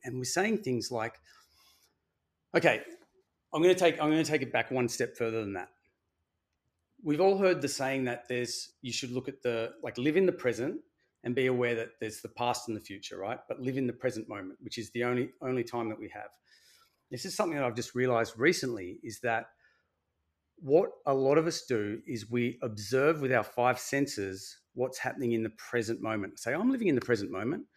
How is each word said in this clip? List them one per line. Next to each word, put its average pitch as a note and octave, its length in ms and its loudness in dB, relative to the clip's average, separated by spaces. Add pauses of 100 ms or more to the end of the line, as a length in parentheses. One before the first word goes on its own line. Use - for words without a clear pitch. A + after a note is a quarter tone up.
and B2+ 140 -6
we're B2+ 60 -4
saying G3 340 0
things A#2+ 320 -2
like, A#2 240 -4 (1400)
okay, C#3 280 6 (680)
I'm D3+ 100 2
gonna F3+ 120 8
take, F3 260 4
I'm D3+ 100 2
gonna D#3+ 140 4
take D3 180 0
it B2+ 100 -8
back A#2+ 200 0
one B2 160 2
step - 280 -2
further A2+ 240 -2
than G2+ 120 -4
that. F2+ 160 -8 (1400)
We've D3+ 160 2
all G3 180 6
heard F#3 240 4
the C#3 60 0
saying C3+ 360 0
that B2 240 -4
there's, B2 440 -4 (100)
you A#2+ 100 -6
should A#2+ 200 -6
look B2 160 -4
at - 140 -12
the, A2+ 300 -2 (100)
like, A#2 160 -8
live D3+ 180 2
in F#3+ 100 6
the F3 60 4
present B2+ 480 -2 (420)
and B2 140 -2
be C3 100 2
aware B2 300 2
that A2+ 140 -4 (100)
there's G#2+ 200 -8
the A2+ 80 -12
past A#2+ 380 -2
and A2+ 100 -4
the G#2+ 40 -6
future, - 360 -14
right? G#2 220 -6 (100)
But - 120 -6
live C3 180 -2
in C3 80 0
the A#2+ 60 -2
present A#2+ 360 -4
moment, G2 320 -10
which A#2+ 160 -12
is A2 140 -8
the A#2+ 140 -2
only, B2 260 0 (100)
only B2+ 220 -2
time A#2 280 -4
that A2 100 -10
we G#2+ 80 -12
have. G#2 200 -14 (840)
This - 140 -10
is F#3 120 -8
something E3+ 200 0
that C#3+ 80 0
I've A#2 120 0
just A#2 180 -6
realized A#2+ 420 2
recently, A#2 680 0
is A2 160 -12
that A#2 260 0 (1080)
what D#3+ 340 4 (160)
a C#3 80 4
lot C3+ 240 6
of D#3+ 80 2
us E3 160 -4
do G#2+ 440 -2
is A2 240 -8
we A#2+ 320 0
observe C3 580 0
with C3 120 0
our A#2 120 4
five B2 340 2
senses G2+ 800 -4 (160)
what's B2+ 240 -4
happening B2 340 -2
in A2+ 100 0
the A2 80 -4
present A2+ 500 -4
moment. G#2 380 -4
Say, A#2+ 160 -4
"I'm G#3+ 160 0
living A#3 180 0
in D3+ 60 4
the A#2+ 60 4
present G#2+ 300 0
moment. A#2 340 -4 (120)